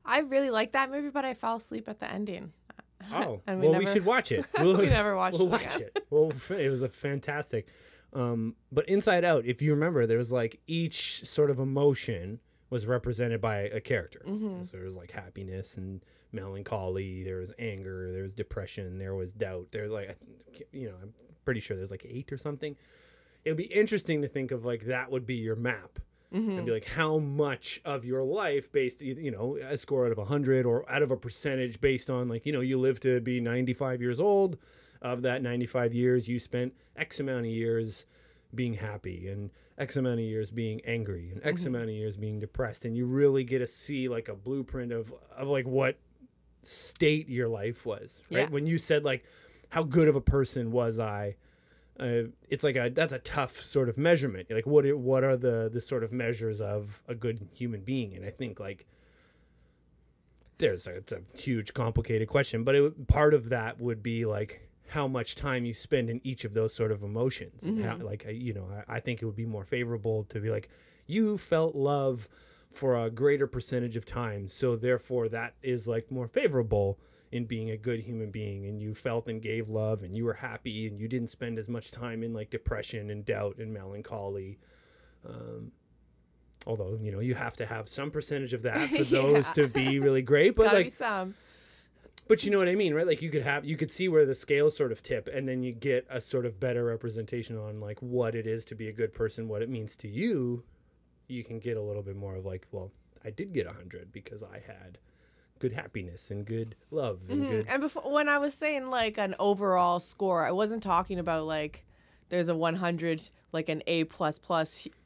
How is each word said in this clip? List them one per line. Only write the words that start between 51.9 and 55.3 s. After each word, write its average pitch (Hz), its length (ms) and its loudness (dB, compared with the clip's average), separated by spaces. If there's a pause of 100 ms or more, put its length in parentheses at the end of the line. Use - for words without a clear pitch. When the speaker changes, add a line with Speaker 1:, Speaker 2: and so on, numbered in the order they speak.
Speaker 2:
Uh, 120 240 2 (240)
it's - 160 -4
like 139 120 2
a, 123 160 2
that's 139 220 2
a 131 60 -4
tough - 420 -4
sort 131 280 2
of 110 80 -2
measurement. 139 540 2
Like, 110 160 0
what, 143 180 8 (100)
what 131 280 2
are 135 120 4